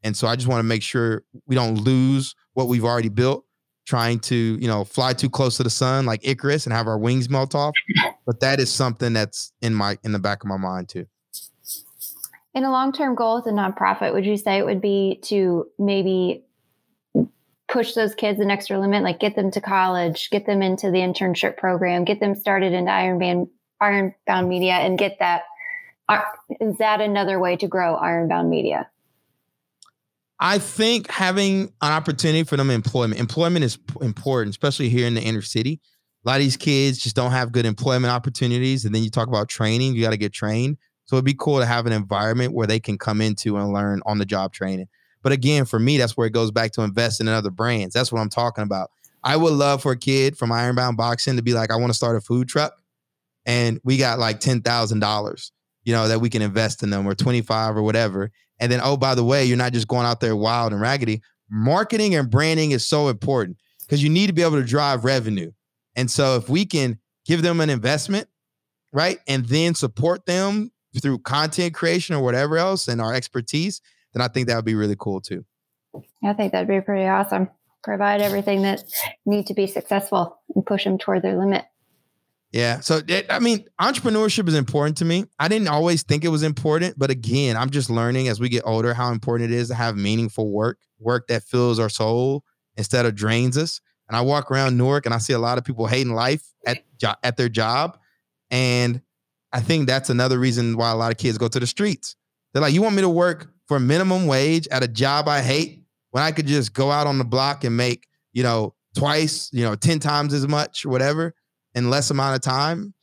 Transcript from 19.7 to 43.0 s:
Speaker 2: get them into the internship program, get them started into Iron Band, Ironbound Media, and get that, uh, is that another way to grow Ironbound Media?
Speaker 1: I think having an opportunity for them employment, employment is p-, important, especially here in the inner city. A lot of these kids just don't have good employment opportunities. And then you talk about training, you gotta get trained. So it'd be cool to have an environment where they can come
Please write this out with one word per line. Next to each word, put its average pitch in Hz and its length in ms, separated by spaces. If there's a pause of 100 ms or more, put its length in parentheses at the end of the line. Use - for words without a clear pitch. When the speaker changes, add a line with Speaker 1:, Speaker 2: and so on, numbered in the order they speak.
Speaker 2:
get 202 160
them 196 160
into 190 280
the 185 100
internship 180 580
program, 175 460
get 202 160
them 202 140
started 190 380
into 180 180
Iron 185 280
Band, 180 300 (320)
Ironbound 196 680
Media, 180 260
and 185 240
get 196 200
that, 175 240 (680)
uh, - 140 (380)
is 214 180
that 214 240
another 202 360
way 180 180
to 190 100
grow 170 300
Ironbound 170 520
Media? - 400 (1500)
Speaker 1:
I 190 180
think 220 520
having 190 680
an 151 120
opportunity 156 500
for 151 140
them 135 120
employment, 117 520
employment 165 440
is 113 120
p-, - 260
important, 117 480
especially 135 380
here 120 180
in 117 80
the 113 80
inner 110 180
city. 120 400 (440)
A 120 40
lot 131 80
of 143 60
these 131 140
kids 135 420
just 110 160
don't 123 160
have 127 220
good 120 120
employment 123 480
opportunities. 123 720
And 107 100
then 113 100
you 110 60
talk 113 180
about 107 200
training, 120 460
you 117 80
gotta 110 140
get 104 160
trained. 120 440 (280)
So - 120
it'd 131 80
be 135 140
cool 143 220
to 120 60
have 120 200
an 113 60
environment 107 600
where 113 140
they 110 140
can 101 180
come 107 220